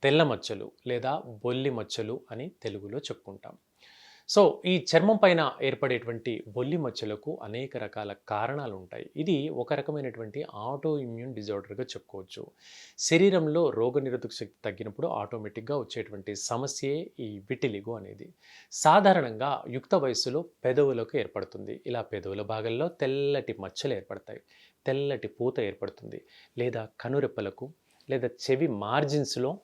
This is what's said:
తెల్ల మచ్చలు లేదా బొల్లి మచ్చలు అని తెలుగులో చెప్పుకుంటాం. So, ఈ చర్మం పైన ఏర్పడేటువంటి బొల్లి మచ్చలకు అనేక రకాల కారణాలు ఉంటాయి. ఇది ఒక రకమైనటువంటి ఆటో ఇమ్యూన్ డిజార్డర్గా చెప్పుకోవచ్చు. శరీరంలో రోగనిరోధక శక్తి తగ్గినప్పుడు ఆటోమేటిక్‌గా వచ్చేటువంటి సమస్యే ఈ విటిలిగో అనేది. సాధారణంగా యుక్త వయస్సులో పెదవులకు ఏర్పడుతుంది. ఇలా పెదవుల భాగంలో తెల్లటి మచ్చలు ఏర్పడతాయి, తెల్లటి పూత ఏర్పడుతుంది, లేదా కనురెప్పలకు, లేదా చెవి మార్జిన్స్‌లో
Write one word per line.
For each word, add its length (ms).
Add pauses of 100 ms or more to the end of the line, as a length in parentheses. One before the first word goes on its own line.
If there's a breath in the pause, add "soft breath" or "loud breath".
తెల్ల 200
మచ్చలు 480 (160)
లేదా 260 (300)
బొల్లి 260
మచ్చలు 520 (100)
అని 160 (160)
తెలుగులో 340
చెప్పుకుంటాం. 600 (760 loud breath)
So, 320
ఈ 240
చర్మం 340
పైన 280 (160)
ఏర్పడేటువంటి 760 (120)
బొల్లి 220
మచ్చలకు 680
అనేక 340
రకాల 380 (160)
కారణాలు 500
ఉంటాయి. 300 (100)
ఇది 280 (140)
ఒక 100
రకమైనటువంటి 720 (100)
ఆటో 500
ఇమ్యూన్ 340
డిజార్డర్గా 440
చెప్పుకోవచ్చు. 640 (600 loud breath)
శరీరంలో 600
రోగనిరోధక 640
శక్తి 240 (100)
తగ్గినప్పుడు 420
ఆటోమేటిక్‌గా 760
వచ్చేటువంటి 520
సమస్యే 720 (100)
ఈ 300
విటిలిగో 520
అనేది. 320 (380 loud breath)
సాధారణంగా 920 (120)
యుక్త 200
వయస్సులో 460 (240)
పెదవులకు 580
ఏర్పడుతుంది. 640
ఇలా 160 (120)
పెదవుల 280
భాగంలో 460
తెల్లటి 680 (100)
మచ్చలు 280
ఏర్పడతాయి, 480 (440 soft breath)
తెల్లటి 420
పూత 320
ఏర్పడుతుంది, 640 (360 soft breath)
లేదా 280 (140)
కనురెప్పలకు, 680 (420 soft breath)
లేదా 200 (160)
చెవి 240 (160)
మార్జిన్స్‌లో 680 (100)